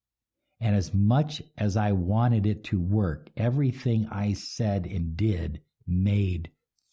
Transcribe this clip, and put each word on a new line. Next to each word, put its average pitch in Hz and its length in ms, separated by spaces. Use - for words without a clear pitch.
and 107 160
as 98 180
much 120 480
as 104 200
I 104 160
wanted 107 520
it 107 200
to 98 160
work, 92 560
everything 120 760
I 101 220
said 98 520
and 85 300
did 85 460
made 92 640